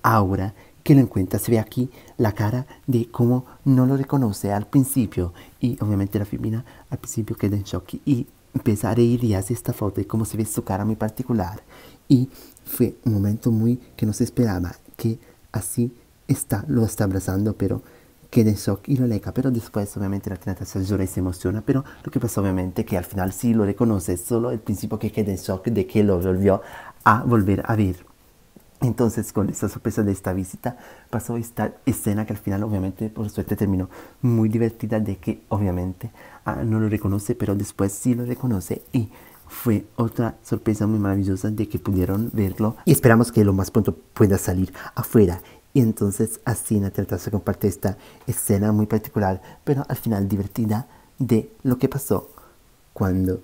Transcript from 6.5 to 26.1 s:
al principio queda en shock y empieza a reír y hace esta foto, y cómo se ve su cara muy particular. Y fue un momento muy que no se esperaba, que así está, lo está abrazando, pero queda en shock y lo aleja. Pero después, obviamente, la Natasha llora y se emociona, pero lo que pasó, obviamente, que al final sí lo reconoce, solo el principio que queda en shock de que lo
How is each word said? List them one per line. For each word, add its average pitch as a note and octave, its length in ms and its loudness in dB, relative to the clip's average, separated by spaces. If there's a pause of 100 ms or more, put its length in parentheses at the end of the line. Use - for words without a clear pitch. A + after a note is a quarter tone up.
al C3+ 80 -8
principio - 360 -6
queda G2+ 200 -2
en G2 80 -4
shock - 320 -8 (100)
y B2+ 220 0 (260)
empieza G#2+ 380 0
a - 20 0
reír A#2+ 300 4
y G#2+ 100 2
hace G2 220 -2
esta - 180 -6
foto, G#2 260 -4
y G2+ 60 -4
cómo A2 200 -2
se G#2 120 -8
ve A2 80 0
su - 180 -6
cara G2+ 220 -2
muy A2 100 0
particular. G#2+ 680 -4 (440)
Y C3 220 6 (340)
fue - 400 -2
un A#2 100 2
momento G2+ 360 2
muy A2+ 280 2 (200)
que A#2 80 -2
no G#2+ 80 0
se B2 120 0
esperaba, F2+ 500 0 (200)
que A2+ 220 -2 (340)
así A#2+ 400 -2 (360)
está, - 400 -2
lo A#2+ 180 2
está G#2+ 200 -2
abrazando, G2 520 -2
pero G2 240 -2 (480)
queda A2 220 4
en G#2 60 0
shock - 300 -4
y C#3 100 2
lo B2+ 80 2
aleja. G2+ 280 -2
Pero C3 160 0
después, G#2+ 480 -4
obviamente, G2 320 -4
la F#2 160 -6
Natasha F#2+ 360 -6
llora G2 220 0
y F#2 40 -2
se - 120 -4
emociona, G2+ 460 -2
pero C3+ 180 0 (200)
lo - 80 -10
que C3 80 -2
pasó, A2 220 -2
obviamente, F#2 440 -2
que G#2 100 -4
al F2 100 -2
final F#2+ 280 -4
sí A#2 220 0
lo G#2+ 100 4
reconoce, G2 520 0
solo A#2+ 340 -2
el A2+ 80 -6
principio G#2+ 400 -6
que G#2+ 120 -4
queda G#2 200 -2
en F#2 60 -4
shock - 280 -6
de G2+ 220 0
que G#2+ 160 2
lo F#2+ 160 4